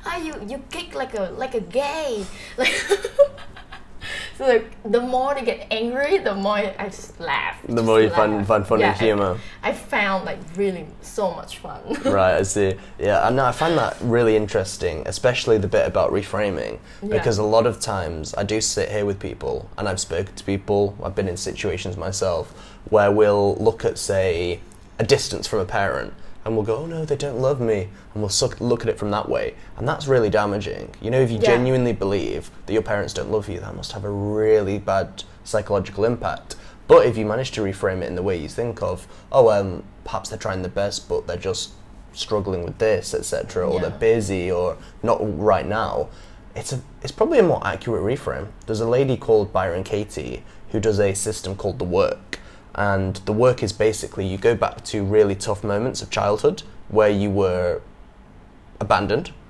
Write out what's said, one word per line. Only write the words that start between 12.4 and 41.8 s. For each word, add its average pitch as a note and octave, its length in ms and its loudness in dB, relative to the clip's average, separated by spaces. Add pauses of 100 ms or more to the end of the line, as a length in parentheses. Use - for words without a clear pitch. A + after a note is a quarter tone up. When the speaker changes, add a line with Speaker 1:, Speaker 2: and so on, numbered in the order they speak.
Speaker 2:
see. F#2+ 320 2 (220)
Yeah, G2 300 2
and B2+ 140 4
I B2 100 4
find D#3+ 260 2
that A#2 240 0
really A2+ 360 4
interesting, F#2+ 680 -2
especially B2 520 2
the G2+ 100 0
bit - 180 4
about F#2 260 2
reframing, F2+ 680 -2 (240)
Speaker 1:
Yeah. G3+ 60 -6
Speaker 2:
because B2 280 2
a G#2+ 60 2
lot A2+ 240 4
of A2 140 -2
times E2 560 -4
I G#2 60 -2
do G#2+ 180 0
sit - 280 -2
here G#2 160 -2
with G2+ 140 -2
people, - 580 -6
and G#2 120 -4
I've F#2 100 -2
spoken F2+ 340 -4
to - 120 -14
people, G2+ 580 0
I've G2 120 -6
been G2+ 120 0
in F2 100 -4
situations F#2 600 -4
myself, F2 540 -2 (380)
where G#2 220 6
we'll G2+ 440 6
look G#2+ 280 2
at, - 140 0
say, F2+ 640 0 (360)
a A#2+ 60 0
distance - 440 2
from G#2+ 120 0
a F#2 60 0
parent, E2 480 -2 (320)
and A2+ 100 0
we'll G#2+ 100 2
go, A2 120 0
"Oh D3+ 80 -6
no, E3 200 -6
they D3 120 0
don't C3 220 -4
love C3 220 2
me," G2+ 280 2 (240)
and G#2+ 100 -4
we'll G#2 60 -2
suck, - 300 0
look A#2+ 220 2
at A#2 80 -2
it - 80 -2
from G#2 140 -4
that G2+ 180 -2
way, A#1+ 240 -2 (240)
and A#2 100 -4
that's D3 200 -4
really B2 220 4
damaging. G#2 600 -2 (120)
You A2 100 -4
know, B2+ 100 4
if B2 80 4
you A2+ 80 -2
Speaker 1:
Yeah. G#2 80 2 (120)
Speaker 2:
genuinely B2 360 2
believe F#2 560 -2 (160)
that F#2+ 80 -4
your A2 80 4
parents G2+ 320 -4
don't - 180 -6
love G#2+ 180 0
you, F2 100 -8
that G2 160 -10
must F#2 160 -10
have G#2 140 -8
a G#2 40 -4
really G#2 720 4
bad F#2+ 440 -2 (200)
psychological G2+ 600 0
impact. A2+ 500 -2 (320)
But A#2+ 180 10
if A2 120 2
you G#2+ 80 -2
manage A#2+ 260 -2
to A2 100 -6
reframe G2 400 -2
it D#2+ 60 -4
in F2 80 -6
the F2+ 80 -4
way F#2+ 140 0
you D2+ 120 -6
think A#2 320 -6
of, F#2 240 -4 (260)
"Oh, B2 200 8
um, G2 320 0 (220)
perhaps - 240 -8
they're G#2 100 -10
trying F#2+ 240 -4
their F2+ 80 -6
best, G2+ 360 -4
but F2 200 -2
they're F2 100 -6 (140)
just - 200 -6 (420)